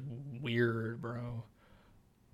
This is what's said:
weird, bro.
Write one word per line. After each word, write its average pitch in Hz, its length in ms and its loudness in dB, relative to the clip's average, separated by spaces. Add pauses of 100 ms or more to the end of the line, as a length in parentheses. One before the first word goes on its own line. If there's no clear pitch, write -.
(420)
weird, 117 600 4
bro. 120 420 -6 (880)